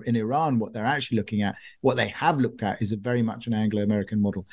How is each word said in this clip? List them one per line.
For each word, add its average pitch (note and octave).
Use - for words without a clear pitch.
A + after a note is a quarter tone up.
in A#2
Iran, B2
what G#2+
they're A2
actually C3+
looking G#2
at. G2
What -
they A#2
have D#3
looked B2
at G2
is G#2+
a A2+
very A#2+
much A2+
an A#2
Anglo-American G#2
model, G2